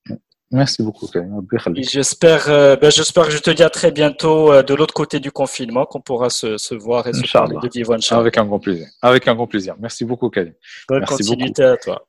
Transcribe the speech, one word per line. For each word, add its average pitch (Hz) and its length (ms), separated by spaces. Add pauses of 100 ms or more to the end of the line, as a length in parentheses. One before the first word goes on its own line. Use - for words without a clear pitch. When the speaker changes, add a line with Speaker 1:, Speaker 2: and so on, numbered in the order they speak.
(520)
Speaker 1:
Merci 135 300
beaucoup, 107 240
Karim. 87 300
Rabbi 98 200
Speaker 2:
Et 113 40
Speaker 1:
Khalid. 90 300
Speaker 2:
j'espère, 143 600
euh, 143 260
ben, 151 140
j'espère 156 360
que 156 60
je 151 60
te 156 140
dis 151 100
à 160 80
très 165 220
bientôt, 151 600
euh, 135 120
de 135 100
l'autre 151 220
côté 151 240
du - 120
confinement, 127 540
qu'on - 160
pourra 123 300
se, 107 260
se - 160
voir 117 320
et 120 80
se 127 60
Speaker 1:
Inch'Allah. 120 340
Speaker 2:
parler 78 160
de - 20
vivo, 120 220
Inch'Allah. 113 280
Speaker 1:
Avec 117 180
un 110 60
grand 101 120
plaisir. 87 300 (160)
Avec 127 240
un 120 80
grand 117 100
plaisir. 95 340
Merci 113 260
beaucoup, 117 260
Karim. 85 220 (340)
Speaker 2:
Bonne 135 140
Speaker 1:
Merci 139 160
Speaker 2:
continuité 123 440
Speaker 1:
beaucoup. 127 120
Speaker 2:
à 120 40
toi. - 320